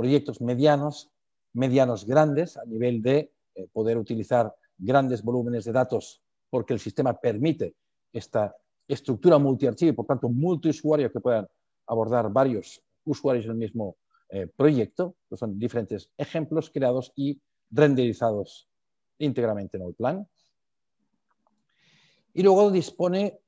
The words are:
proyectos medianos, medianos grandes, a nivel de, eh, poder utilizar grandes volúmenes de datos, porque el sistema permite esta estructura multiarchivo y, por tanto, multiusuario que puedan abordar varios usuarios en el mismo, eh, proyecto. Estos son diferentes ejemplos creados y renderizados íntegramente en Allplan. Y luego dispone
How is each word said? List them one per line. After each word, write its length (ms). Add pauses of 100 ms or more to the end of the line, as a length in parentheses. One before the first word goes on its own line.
proyectos 400
medianos, 720 (420)
medianos 540
grandes, 500
a 80
nivel 380
de, 280 (240)
eh, 160
poder 280
utilizar 460 (340)
grandes 440
volúmenes 440
de 60
datos, 500 (260)
porque 240
el 80
sistema 320
permite 640 (360)
esta 460 (320)
estructura 480
multiarchivo 540
y, 40
por 120
tanto, 240
multiusuario 840
que 80
puedan 260 (400)
abordar 460
varios 500 (220)
usuarios 400
en 60
el 80
mismo, 380 (340)
eh, 160
proyecto. 800
Estos 160
son 180
diferentes 580
ejemplos 540
creados 440
y 240 (320)
renderizados 960 (500)
íntegramente 580
en 60
Allplan. 440 (2000)
Y 100
luego 280
dispone 760